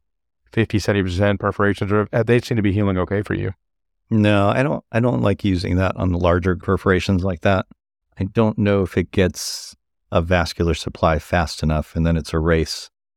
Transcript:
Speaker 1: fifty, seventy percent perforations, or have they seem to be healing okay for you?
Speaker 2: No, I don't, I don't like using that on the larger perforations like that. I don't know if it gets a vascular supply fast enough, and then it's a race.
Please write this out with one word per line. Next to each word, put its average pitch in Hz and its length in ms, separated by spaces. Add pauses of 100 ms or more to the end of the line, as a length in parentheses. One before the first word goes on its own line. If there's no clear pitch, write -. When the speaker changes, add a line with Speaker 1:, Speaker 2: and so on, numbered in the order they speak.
(540)
Speaker 1:
fifty, 113 260
seventy 101 240
percent 95 360
perforations, 101 520
or 104 220
have 113 140
they 120 120
seem 117 180
to 110 40
be 101 100
healing 98 260
okay 95 240
for - 120
you? 98 200 (560)
Speaker 2:
No, 104 400
I 123 120
don't, 143 300
I 117 80
don't 123 220
like 104 220
using 92 340
that 92 180
on 95 160
the 87 80
larger 90 360
perforations 92 680
like 92 180
that. 98 240 (540)
I 98 60
don't 110 320
know 101 260
if - 140
it 90 140
gets - 640 (360)
a 90 100
vascular 85 520
supply - 460
fast - 440
enough, 78 320
and 82 100
then 82 120
it's 78 160
a 82 60
race. 80 500 (280)